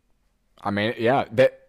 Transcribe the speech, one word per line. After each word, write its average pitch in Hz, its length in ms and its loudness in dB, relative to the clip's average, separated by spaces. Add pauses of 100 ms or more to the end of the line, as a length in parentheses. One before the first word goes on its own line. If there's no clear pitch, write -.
(640)
I 101 100 -6
mean, 104 260 -4
yeah, 117 320 0
they, 127 200 4 (180)